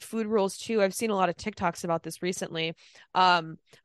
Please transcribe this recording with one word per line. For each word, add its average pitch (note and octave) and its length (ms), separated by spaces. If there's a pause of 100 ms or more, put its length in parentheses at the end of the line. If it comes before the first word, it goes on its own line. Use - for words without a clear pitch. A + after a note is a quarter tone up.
food A3 260
rules G3+ 320
too, A3 240
I've F#3+ 120
seen A3+ 160
a G3+ 60
lot F#3 120
of E3+ 80
TikToks F#3+ 480
about E3 180
this - 180
recently, E3 540 (400)
um, E3+ 440 (260)